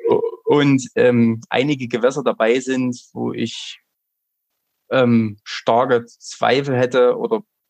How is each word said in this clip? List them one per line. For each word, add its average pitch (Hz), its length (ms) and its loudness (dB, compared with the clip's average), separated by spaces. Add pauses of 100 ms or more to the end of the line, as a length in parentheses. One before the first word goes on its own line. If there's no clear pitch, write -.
äh, - 80 4 (300)
und, 143 500 2
ähm, 117 540 2
einige 131 380 -2
Gewässer 123 360 -2
dabei 117 360 0
sind, 127 400 -4 (140)
wo 117 200 -6
ich, - 460 -10 (1120)
ähm, 117 540 2
starke 120 640 0
Zweifel 131 680 -4
hätte 123 420 2
oder 113 260 -4 (260)